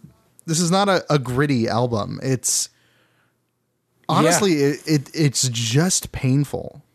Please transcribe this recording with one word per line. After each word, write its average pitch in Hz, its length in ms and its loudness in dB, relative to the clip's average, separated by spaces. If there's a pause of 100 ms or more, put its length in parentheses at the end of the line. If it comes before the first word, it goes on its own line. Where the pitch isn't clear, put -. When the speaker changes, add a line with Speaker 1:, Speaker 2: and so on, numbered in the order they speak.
(460)
Speaker 1:
this 160 120 -2
is 170 140 0
not 202 160 2
a, 180 240 2
a 147 80 4
gritty 127 480 0
album. 107 540 -2
It's - 480 -4 (1400)
honestly, 165 520 2
Speaker 2:
Yeah. 139 80 4
Speaker 1:
it, 147 180 -2
it, 151 280 0
it's 139 360 0
just 120 600 0
painful, 135 680 -2 (120)